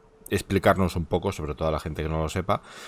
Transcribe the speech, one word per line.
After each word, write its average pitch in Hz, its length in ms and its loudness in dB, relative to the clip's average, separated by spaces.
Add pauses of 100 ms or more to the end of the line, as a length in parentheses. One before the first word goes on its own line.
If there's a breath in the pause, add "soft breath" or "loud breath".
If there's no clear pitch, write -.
(280)
explicarnos 95 680 2
un 82 100 -2
poco, 92 260 0
sobre 73 220 -6
todo 80 140 0
a 78 40 2
la 76 80 0
gente 78 220 -6
que 78 80 -2
no 80 80 0
lo 80 100 0
sepa, 95 320 -2 (280 loud breath)